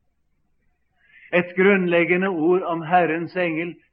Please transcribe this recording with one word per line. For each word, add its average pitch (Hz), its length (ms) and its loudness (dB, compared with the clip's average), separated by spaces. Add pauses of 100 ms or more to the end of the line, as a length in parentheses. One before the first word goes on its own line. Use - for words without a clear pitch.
(1300)
Et 175 240 0
grunnleggende 180 720 2
ord 180 340 0
om 165 200 -6
Herrens 165 540 0
engel 170 400 -4 (160)